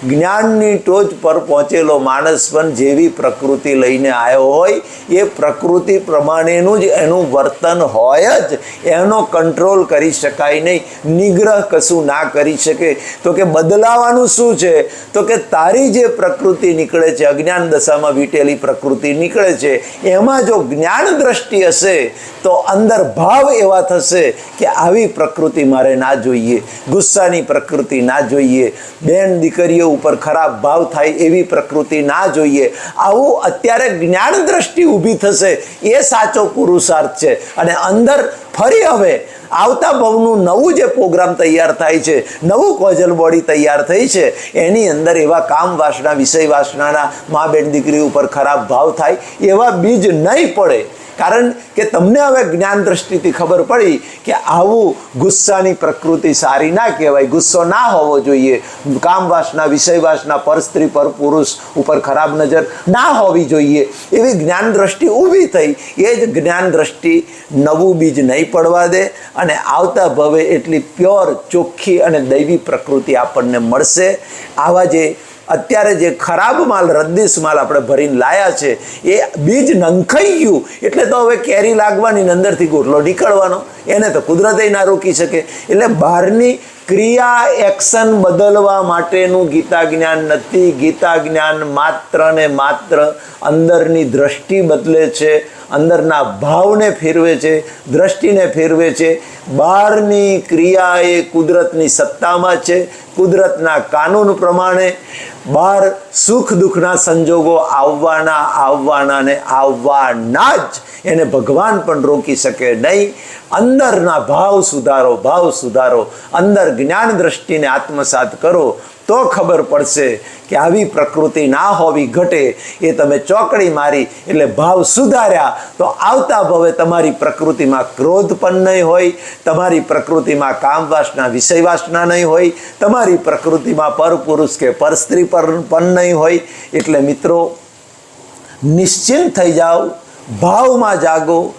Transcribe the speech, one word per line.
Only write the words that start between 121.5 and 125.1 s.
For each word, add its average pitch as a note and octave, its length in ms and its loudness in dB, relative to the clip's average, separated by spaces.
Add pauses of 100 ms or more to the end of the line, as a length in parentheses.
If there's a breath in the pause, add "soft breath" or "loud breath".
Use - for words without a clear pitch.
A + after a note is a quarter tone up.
હોવી D#3+ 380 0
ઘટે. D3+ 500 0 (240 loud breath)
એ D#3+ 100 0
તમે C#3+ 260 0
ચોકડી G3+ 520 0
મારી D3 380 -2 (200 loud breath)
એટલે D3+ 180 2
ભાવ E3 380 2
સુધાર્યા A3 760 2 (200 loud breath)